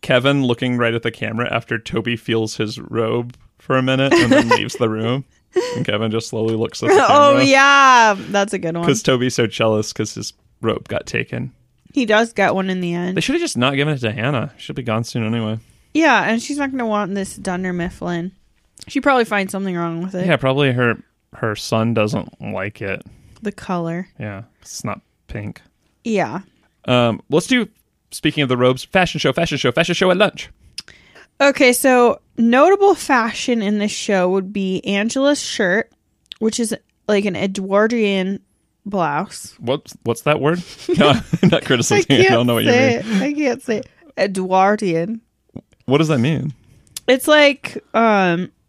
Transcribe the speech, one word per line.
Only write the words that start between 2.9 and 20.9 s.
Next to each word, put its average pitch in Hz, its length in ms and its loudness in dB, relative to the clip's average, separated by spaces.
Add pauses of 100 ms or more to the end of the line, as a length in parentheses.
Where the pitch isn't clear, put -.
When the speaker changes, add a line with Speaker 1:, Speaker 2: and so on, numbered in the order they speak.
Speaker 1:
for - 220 -2
a 131 40 0
minute 131 300 2
and 339 180 4
then 269 180 4
Speaker 2:
<laughs> - 20 2
Speaker 1:
leaves 480 240 0
the 117 160 0
room. 113 340 -4 (520)
And - 100 -4
Kevin 107 240 -2
just 113 180 -4
slowly 113 280 -2
looks - 260 -6
at - 80 0
the 392 40 6
Speaker 2:
<laughs> 269 140 4
Oh, 285 220 6
Speaker 1:
camera. 277 140 4
Speaker 2:
yeah. 269 720 6 (120)
That's 202 240 -2
a 196 60 -4
good 170 180 -6
one. 170 80 -6
Speaker 1:
'Cause 139 180 0
Toby's 127 320 0
so 120 120 0
jealous 110 480 0
'cause 107 180 -6
his - 220 -12 (260)
robe 110 280 -4
got - 180 -6
taken. 120 480 -6 (400)
Speaker 2:
He 262 100 0
does 220 300 2
get 190 200 2
one 190 140 -2
in 185 140 -4
the 175 100 -4
end. 175 240 -4
Speaker 1:
They 165 60 -2
should 262 120 -2
have 330 60 0
just 339 160 -4
not 131 200 0
given 147 180 0
it 135 60 -8
to 113 120 -2
Hannah. 123 460 -4
She'll - 180 -12
be 135 60 -8
gone 117 220 -2
soon 117 200 -4
anyway. 113 340 -4 (360)
Speaker 2:
Yeah, 269 300 4
and 220 180 0
she's 285 160 -8
not 277 120 -4
gonna 262 160 -6
want 208 280 -2
this 196 220 -6
Dunder 185 360 -6
Mifflin. 175 580 -6 (580)
She 277 120 -4
probably 262 240 2
finds 196 280 -4
something 190 220 -6
wrong 170 280 -4
with 185 120 -10
it. 180 120 -4
Speaker 1:
Yeah, 165 100 2
probably 135 360 0
her, 120 300 0 (300)